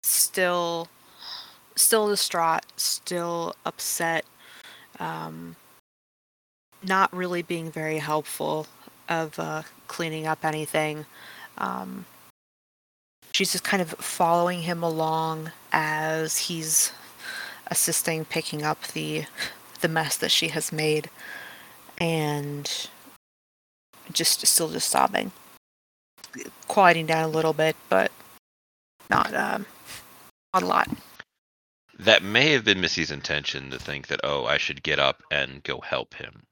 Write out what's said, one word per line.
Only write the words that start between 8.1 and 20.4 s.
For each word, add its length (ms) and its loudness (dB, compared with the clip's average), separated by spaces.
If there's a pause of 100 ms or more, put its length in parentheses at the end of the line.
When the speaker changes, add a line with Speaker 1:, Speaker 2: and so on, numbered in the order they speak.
Speaker 1:
of, 320 -2
uh, 220 -4 (260)
cleaning 360 -4
up 200 -2
anything. 600 -2 (540)
Um, 460 -6 (1300)
she's 180 0
just 140 -4
kind 180 0
of 120 -4
following 680 2
him 220 -4
along 680 -2 (220)
as 640 0
he's 540 0 (760)
assisting 580 0
picking 380 -4
up 260 -2
the, 360 -4 (560)
the 80 2
mess 300 0
that 120 0
she 180 2